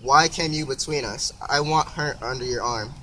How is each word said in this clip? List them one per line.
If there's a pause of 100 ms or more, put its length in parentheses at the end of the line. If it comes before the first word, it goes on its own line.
Why
came
you
between
us? (140)
I
want
her
under
your
arm.